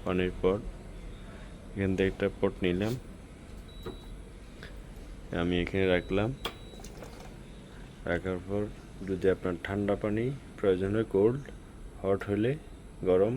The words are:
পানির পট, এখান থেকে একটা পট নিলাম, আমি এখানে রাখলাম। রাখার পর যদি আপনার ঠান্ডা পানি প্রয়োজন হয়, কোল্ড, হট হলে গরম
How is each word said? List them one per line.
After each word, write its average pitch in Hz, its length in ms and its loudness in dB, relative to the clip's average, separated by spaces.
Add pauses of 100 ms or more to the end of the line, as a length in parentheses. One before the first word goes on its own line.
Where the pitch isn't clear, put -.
পানির 92 380 2
পট, 95 200 4 (1120)
এখান 98 240 2
থেকে 95 160 6
একটা 101 140 2 (120)
পট 98 140 4 (120)
নিলাম, 92 280 4 (2500)
আমি 90 220 4
এখানে 95 220 2 (100)
রাখলাম। 95 340 2 (1800)
রাখার 90 380 0
পর 101 140 0 (480)
যদি 92 160 0 (100)
আপনার 90 200 0 (120)
ঠান্ডা 101 360 2
পানি 110 220 2 (340)
প্রয়োজন 95 360 4
হয়, 110 200 2
কোল্ড, 117 260 6 (600)
হট 98 180 2 (100)
হলে 107 220 4 (580)
গরম 98 280 8